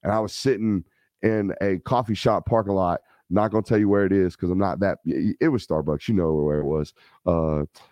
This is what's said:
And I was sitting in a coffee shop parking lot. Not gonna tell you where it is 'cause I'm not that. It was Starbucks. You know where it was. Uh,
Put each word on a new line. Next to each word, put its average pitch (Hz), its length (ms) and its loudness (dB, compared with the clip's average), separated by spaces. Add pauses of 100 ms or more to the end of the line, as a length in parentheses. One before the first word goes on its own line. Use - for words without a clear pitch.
And 101 100 -2
I 110 80 0
was 104 140 -6
sitting 107 500 0 (380)
in 104 380 0
a 98 180 0
coffee 120 360 -2
shop 101 320 0
parking 104 280 0
lot. 90 260 0 (300)
Not 104 200 2
gonna 107 120 0
tell 107 160 0
you 104 100 2
where 101 160 4
it 92 80 0
is 92 240 2
'cause 87 140 -2
I'm 92 80 0
not 92 220 -2
that. 98 260 0
It 85 420 0
was 127 180 -2
Starbucks. 78 420 -2
You 113 60 0
know 82 200 2
where 76 260 0
it 73 40 -2
was. 76 280 -2 (320)
Uh, 80 400 0 (280)